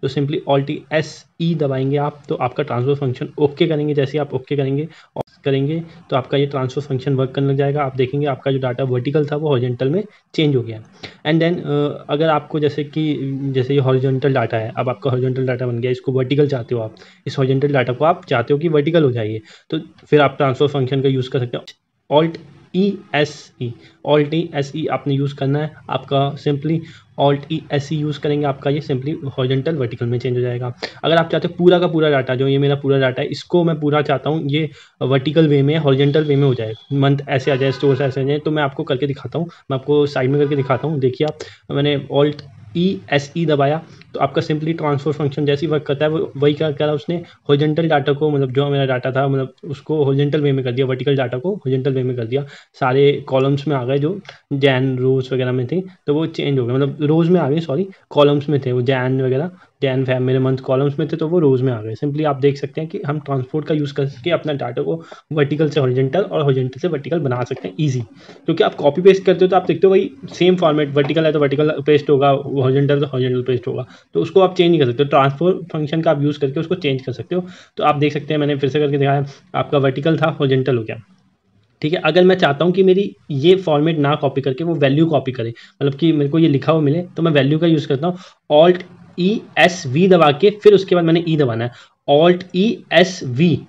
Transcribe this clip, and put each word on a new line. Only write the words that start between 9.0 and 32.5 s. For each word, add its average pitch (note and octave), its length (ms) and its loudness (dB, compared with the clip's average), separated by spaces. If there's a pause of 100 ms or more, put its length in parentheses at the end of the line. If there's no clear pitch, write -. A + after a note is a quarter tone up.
था D3 100 -4
वो D3+ 120 -4
हॉरिजॉन्टल B2+ 400 0
में F#3 160 0 (300)
चेंज D3 220 2
हो A#2 60 0
गया। A2 200 -10 (440)
And D#3+ 160 2
then, E3+ 240 -2
अ, D3 420 -2
अगर D3 200 0
आपको D3+ 320 -2
जैसे D3 240 -2
कि, D3+ 340 -4 (320)
जैसे C3 240 0
ये C#3+ 60 4
हॉरिजॉन्टल C3 540 0
डेटा A#2+ 220 0
है, A2 200 -4
अब B2+ 120 -2
आपका B2+ 220 -4
हॉरिजॉन्टल B2+ 360 -2
डेटा B2+ 200 -2
बन A#2+ 120 -2
गया, B2 120 -2
इसको B2+ 220 -4
वर्टिकल C3 360 2
चाहते B2+ 260 -4
हो A#2 60 -2
आप, A2 140 -10 (320)
इस B2+ 120 -8
हॉरिजॉन्टल C3+ 300 0
डेटा C3 240 0
को B2 120 -2
आप F3 200 2
चाहते A#2+ 280 0
हो C#3+ 60 2
कि E3 100 -2
वर्टिकल D#3 360 2
हो B2+ 80 2
जाए, A2+ 280 -4 (300)
तो D#3+ 80 -4
फिर - 420 0
आप C#3 160 2
ट्रांसफर C3+ 300 2
फंक्शन C#3 360 -2
का C#3 60 2
यूज़ C3 220 -2
कर D3 80 -2
सकते B2 180 -6
हो। - 80 -10 (560)
Alt E3 180 -2 (380)
ई G3 220 0 (160)
एस - 380 -4 (100)
ई, A#2+ 100 -8 (360)
Alt D3 260 2
ई E3+ 200 -2
एस C#3+ 220 -4
ई D#3 100 -6
आपने C3+ 280 -4
यूज़ C#3 200 -2
करना C#3 240 -2
है। D#3 140 -6 (180)
आपका C#3 440 -2
simply D3 440 -2 (420)
Alt C#3 180 2 (140)
ई D#3+ 100 -6 (100)
एस C#3+ 200 -4
ई D#3 40 -4
यूज़ D3 240 -4
करेंगे, D3 260 -2
आपका C#3 240 -4
ये D3 100 -2
simply C#3 340 -6 (100)
हॉरिजॉन्टल C3+ 500 -2
वर्टिकल A#2+ 320 -4
में B2 120 -2
चेंज B2 180 -4
हो B2 60 -2
जाएगा। B2 320 -6 (300)
अगर D3+ 120 2
आप E3 140 0
चाहते E3+ 180 -2
हो E3+ 100 -8
पूरा F3 200 6
का F3 80 0
पूरा D#3+ 240 0
डेटा, C3 240 0
जो C3+ 140 0
ये C#3 100 2